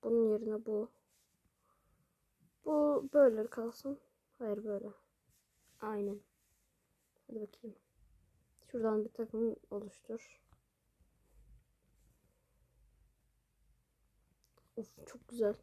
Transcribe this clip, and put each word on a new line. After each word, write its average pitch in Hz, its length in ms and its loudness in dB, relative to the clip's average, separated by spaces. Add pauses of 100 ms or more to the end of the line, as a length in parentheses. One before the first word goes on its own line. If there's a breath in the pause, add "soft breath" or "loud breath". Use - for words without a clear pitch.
Bunun 226 300 4
yerine 214 340 -2
bu. 214 240 -4 (1700)
Bu 294 480 2
böyle 233 340 8
kalsın. 240 520 -6 (400)
Hayır, 214 260 -4
böyle. 208 240 -6 (920)
Aynen. 208 400 -4 (1040)
Hadi 226 140 -10
bakayım. 214 360 -14 (960)
Şuradan 220 320 0
bir 226 80 -10
takım 226 440 -2 (140)
oluştur. 208 680 -12 (4000)
Of, - 300 -12
çok - 220 -20
güzel. 226 340 0